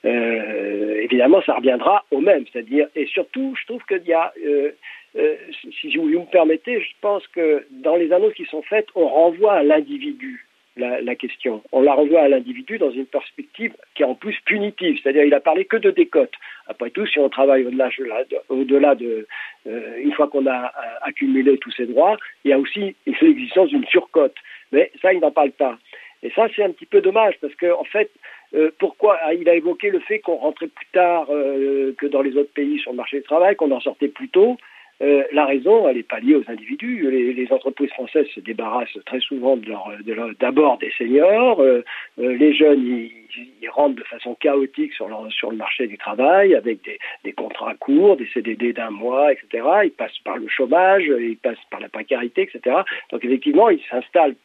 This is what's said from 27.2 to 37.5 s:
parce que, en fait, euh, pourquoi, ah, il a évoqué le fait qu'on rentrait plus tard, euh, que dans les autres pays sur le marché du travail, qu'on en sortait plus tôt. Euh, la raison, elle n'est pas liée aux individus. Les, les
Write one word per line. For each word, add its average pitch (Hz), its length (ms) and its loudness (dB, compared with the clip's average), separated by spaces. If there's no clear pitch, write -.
parce 143 140 -10
que, 175 180 0
en 160 100 -2
fait, 214 280 -4
euh, 156 240 2
pourquoi, 196 460 2
ah, 160 100 -2
il 170 160 2
a 170 60 6
évoqué 170 340 -2
le 185 100 0
fait 214 200 -4
qu'on 175 160 -4
rentrait 156 320 -4
plus - 240 -20
tard, 175 400 2
euh, 139 680 -2
que 143 80 -6
dans 139 160 0
les 135 160 -2
autres 143 160 -2
pays 147 260 -4
sur 131 120 -10
le 123 60 -10
marché 143 200 -8
du 131 60 -8
travail, 180 320 2
qu'on 151 160 0
en 123 80 -2
sortait 135 300 -4
plus 135 200 -12
tôt. 233 280 4
Euh, 139 280 4
la 147 140 2
raison, 156 420 4
elle 123 100 2
n'est 117 40 -4
pas 117 180 -8
liée 127 140 4
aux 131 160 2
individus. 143 600 -6
Les, 127 200 0
les 123 220 -2